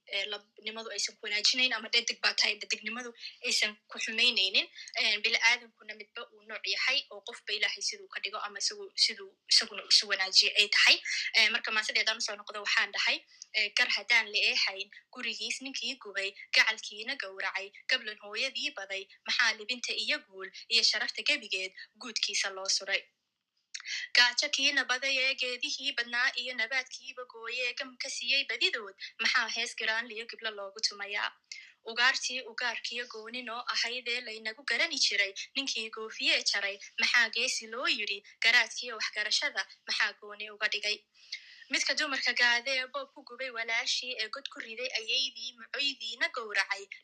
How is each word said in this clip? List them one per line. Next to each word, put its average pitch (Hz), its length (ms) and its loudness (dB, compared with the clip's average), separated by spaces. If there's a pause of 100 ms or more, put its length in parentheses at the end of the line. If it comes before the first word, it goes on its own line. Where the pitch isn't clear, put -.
eh, 202 220 -4
labnimadu 220 640 -10
aysan 202 240 -4
ku - 80 -20
wanaajinayn, 220 500 4
ama 226 160 -4
dhedig 233 320 0
baa 226 140 2
tahay, 214 240 2
dhedignimadu 220 540 -8 (300)
aysan 226 420 0
ku - 140 -14
xumaynaynin. 233 680 4 (260)
En, 214 300 2
bini'aadankuna 226 720 2
midba 214 360 -12
uu 214 120 -20
nooc 214 240 -10
yahay 254 320 2 (100)
oo 202 120 -14
qofba - 320 -10
Ilaahay 208 300 0
siduu 202 260 -4
ka - 120 -8
dhigo 196 200 -6
ama 202 180 -6
isagu, 202 360 -4
siduu 202 360 2 (140)
isaguna 208 400 4
isu - 240 6
wanaajiyo 190 460 6
ay 202 140 6
tahay. - 280 8 (360)
Eh, 220 180 8
marka 226 200 0
maasadeedaan 220 480 2
usoo 214 180 -4
noqdo 208 260 -10
waxaan 202 300 2
dhahay, 269 260 2 (320)
eh, 208 240 2
"Gar 240 140 4
haddaan 214 420 4
la 208 80 0
eexayn, 202 500 0 (200)
gurigiis 233 520 -6
ninkii 262 380 -8
gubay, 196 320 -6 (220)
gacalkiina 220 640 2
gowracay, 190 500 -6 (200)
gablan 220 320 -2
hooyadii 233 520 -4
baday, 196 320 -8 (220)
maxaa 220 300 4
libinta 226 380 -6
iyo 220 260 -2
guul 190 300 -14 (180)
iyo 226 160 4
sharafta 226 400 2
gebigeed 202 500 -2 (260)
guudkiisa 214 520 -2
loo 190 180 -8
suray? 190 340 0 (1120)
Gaajo 247 360 6
kiina 277 360 2
baday 262 340 0
ee 262 160 2
geedihii 254 580 -4
badnaa 240 440 0
iyo 254 180 -6
nabaadkiiba 254 720 -4
gooyee 247 500 -6
gam 269 220 -8
ka - 140 -6
siiyey 262 340 0
badidood, 233 500 -2 (240)
maxaa 226 300 4
hees 233 280 -2
garaan 226 320 -2
liyo 220 180 -10
giblo 220 240 -6
loogu 202 300 -10
tumayaa? 202 500 -4 (540)
Ugaartii 247 580 2
ugaarkiyo 233 640 -4
gooni 226 360 -10
noo 240 240 -8
ahayd 240 420 -2
ee 240 120 -2
laynagu 220 440 -10
garani 285 340 2
jiray, 202 340 2 (200)
ninkii 254 380 -2
goofiye 247 540 -2
jaray, 202 320 0 (220)
maxaa 233 320 4
geesi 233 360 -2
loo 226 200 -4
yidhi, 208 320 0 (220)
garaadkiyo 240 560 4
waxgarashada, 214 680 0 (220)
maxaa 214 280 2
gooni 208 380 -14
uga 208 180 0
dhigay?" 208 300 -2 (680)
Midka 302 260 2
dumarka 262 400 0
gaadee 247 520 4
boob 269 260 -6
ku - 100 -20
gubay 254 280 -8
walaashii 240 680 -2
ee 214 100 -2
god 277 200 -10
ku - 120 -16
riday 233 300 -6
ayaydii, 240 640 -2
mucoydiina 240 760 -4
gowracay, 202 540 -2 (220)